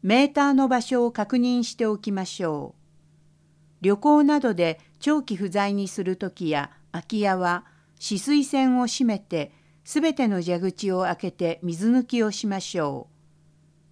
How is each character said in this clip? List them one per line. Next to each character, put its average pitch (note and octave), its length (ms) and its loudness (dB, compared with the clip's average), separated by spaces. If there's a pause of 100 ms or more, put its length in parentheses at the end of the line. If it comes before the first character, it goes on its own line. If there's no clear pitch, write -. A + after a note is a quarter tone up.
メ A#3 220 4
ー C#4+ 80 0
タ C#4+ 180 2
ー - 40 4
の C4+ 120 4
場 B3 140 2
所 A#3+ 260 0
を A#3+ 60 -2
確 G#3+ 240 -2
認 B3 260 2
し - 140 -6
て A#3 100 -2
お G#3 120 -2
き G#3 120 -8
ま F#3+ 140 -4
し F3+ 200 -8
ょ D3 340 -4
う。 - 60 -20 (960)
旅 G3 160 4
行 D4 260 6
な D4 160 4
ど A#3+ 140 0
で E3 260 0 (180)
長 D4 240 0
期 A3 140 -6
不 F#3+ 140 -4
在 G3+ 240 0
に G3 140 -2
す G3+ 140 -8
る F#3 140 -2
と F#3 140 -8
き E3+ 180 -6
や C#3+ 220 -2 (220)
空 E3 120 -8
き G#3+ 160 -4
家 F#3+ 160 2
は、 F3+ 300 -2 (320)
止 G3+ 200 -6
水 C#4+ 260 2
栓 C4 360 2
を B3 60 0
閉 A#3+ 200 0
め G#3 120 0
て、 D#3 340 -6 (320)
す - 160 -2
べ D#4+ 140 2
て B3 140 2
の G3 120 0
蛇 F3 320 -2
口 G3 200 -4
を F#3 100 0
開 F3 160 -2
け F#3 120 -6
て E3+ 320 -4
水 F3 280 -2
抜 B3 140 4
き A#3+ 180 0
を G#3+ 80 0
し G#3 160 -6
ま G3 140 -4
し F3+ 200 -6
ょ C#3 300 -4
う。 - 40 -20 (760)